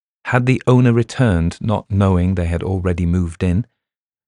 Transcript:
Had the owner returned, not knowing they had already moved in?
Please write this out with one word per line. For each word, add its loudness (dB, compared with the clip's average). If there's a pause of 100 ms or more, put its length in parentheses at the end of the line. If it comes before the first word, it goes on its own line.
(260)
Had -2
the 0
owner 4
returned, 0
not -4
knowing 2
they -2
had -4
already -2
moved -2
in? 0 (640)